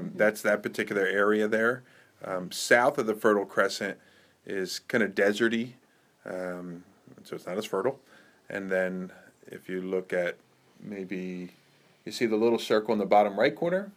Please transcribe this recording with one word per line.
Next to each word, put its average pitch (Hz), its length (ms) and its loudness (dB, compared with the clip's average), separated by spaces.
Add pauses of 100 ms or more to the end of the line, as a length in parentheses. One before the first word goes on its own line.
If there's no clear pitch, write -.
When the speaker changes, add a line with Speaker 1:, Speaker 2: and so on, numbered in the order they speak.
Speaker 1:
Mm-hmm. 90 80 -12
Speaker 2:
that's 107 260 2
that 104 180 2
particular 101 440 -2
area 104 420 4
there. 113 360 0 (400)
Um, 92 280 -6
south 127 460 4
of 117 100 0
the 107 80 2
Fertile 104 300 4
Crescent 98 520 -2 (480)
is 95 340 -6
kinda 113 300 0
deserty, 110 640 2 (520)
um, 90 580 -8 (400)
so - 120 -12
it's - 120 -12
not 92 100 -6
as 107 80 -4
fertile. 101 340 -2 (500)
And 98 220 -8
then 92 400 -2 (360)
if - 200 -18
you 92 140 -6
look 92 320 -4
at 87 240 -2 (420)
maybe, 92 720 -8 (540)
you 107 60 -12
see 123 140 -2
the 110 100 2
little 117 240 4
circle 110 340 0
in 107 60 0
the 101 60 0
bottom 101 340 4
right 147 160 2
corner? 185 420 -2